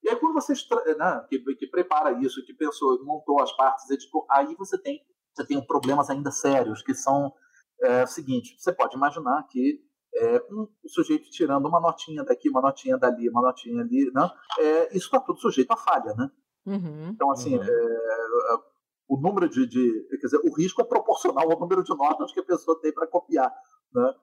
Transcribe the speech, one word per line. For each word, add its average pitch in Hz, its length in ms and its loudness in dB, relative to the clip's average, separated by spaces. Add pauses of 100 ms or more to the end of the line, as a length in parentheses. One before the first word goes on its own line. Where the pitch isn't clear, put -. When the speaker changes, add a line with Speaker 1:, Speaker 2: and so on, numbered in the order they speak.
Speaker 1:
E 415 60 2
aí, - 60 2
quando 330 180 2
você 285 180 0
extra-, 226 440 0
né, 156 320 -2
que, 135 100 -2 (180)
que 147 100 -8
prepara 151 460 0 (100)
isso, 131 240 -4
que - 80 -20
pensou, 143 500 0
montou 151 380 0
as - 140 -2
partes, - 340 2
editou, 139 400 -4
aí 143 240 2
você 185 260 -6
tem, 285 200 -8 (340)
você - 120 -8
tem 139 200 -2
problemas 139 420 0
ainda 139 220 -4
sérios, 127 520 0
que 131 120 -2
são, 139 380 0 (500)
é, 127 220 4
o - 20 -4
seguinte: 131 520 -6
você 180 140 -2
pode - 240 0
imaginar 147 540 -2
que, 135 340 0 (340)
é, - 320 2
um, 214 120 -8 (200)
o 160 60 -18
sujeito 156 420 0
tirando 139 380 0
uma 165 100 4
notinha 160 460 -2
daqui, 131 240 0
uma 131 140 0
notinha 135 340 0
dali, 120 320 0
uma 117 140 0
notinha 120 400 -2
ali, 127 320 0
né? 160 160 2 (280)
É, 160 380 2
isso - 140 -4
tá 262 100 4
tudo - 180 -4
sujeito 240 340 2
à 226 40 2
falha, - 380 0
né? - 160 -4 (340)
Speaker 2:
Uhum. 170 460 -6
Speaker 1:
Então, 175 200 0
assim, 139 240 -2
Speaker 3:
Uhum. - 80 0
Speaker 1:
é, 117 960 0 (520)
o 135 120 0
número 180 260 2
de, 131 200 2
de, 117 420 0 (100)
quer - 80 -8
dizer, 127 160 2
o 156 120 2
risco 185 260 0
é 226 40 6
proporcional 233 680 2
ao 165 80 0
número 180 240 0
de 180 100 -4
notas 147 380 0
que 190 80 -4
a 180 40 -6
pessoa 165 360 0
tem 156 140 -2
pra 165 120 -4
copiar, - 460 0 (400)
né? 127 300 0